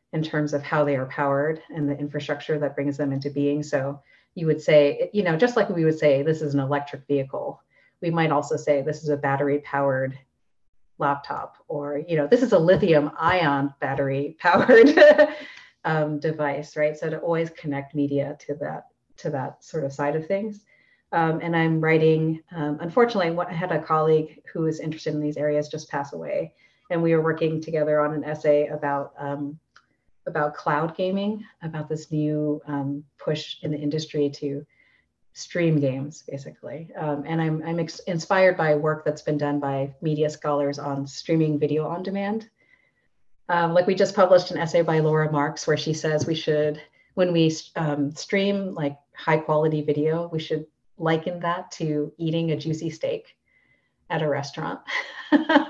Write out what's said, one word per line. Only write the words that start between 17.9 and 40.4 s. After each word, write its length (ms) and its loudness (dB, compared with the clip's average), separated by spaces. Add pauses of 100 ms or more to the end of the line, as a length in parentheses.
media 420 -2 (100)
to 100 -6
that, 320 -10 (280)
to 140 -8
that 340 -8
sort 200 -6
of 100 -6
side 200 -2
of 120 -4
things. 340 -4 (500)
Um, 320 0
and 140 -2
I'm 240 2
writing, 600 2 (120)
um, 260 -4
unfortunately, 520 2
what, 160 -4
I 40 -10
had 200 -4
a 100 -2
colleague 600 2 (100)
who 100 -6
was 180 -2
interested 340 -6
in 60 -4
these 160 -4
areas 320 0
just 220 -12
pass 220 -6
away. 420 -6 (360)
And 120 0
we 120 4
were 80 4
working 380 0
together 400 0
on 140 0
an 100 -4
essay 440 2
about, 500 -4
um, 400 -8 (680)
about 280 -4
cloud 420 -2
gaming, 480 -4 (180)
about 260 -8
this 240 -8
new, 540 -2
um, 360 -4 (160)
push 440 -6
in 100 -6
the 60 -4
industry 520 -2
to 340 -8 (680)
stream 480 0
games, 480 -4
basically. 680 -14
Um, 300 -4
and 160 -2
I'm, 240 -2
I'm 140 -4
ex-, 200 -8
inspired 560 2
by 200 2
work 280 -2
that's 180 -4
been 140 -2
done 220 -2
by 420 -4
media 300 0
scholars 480 -2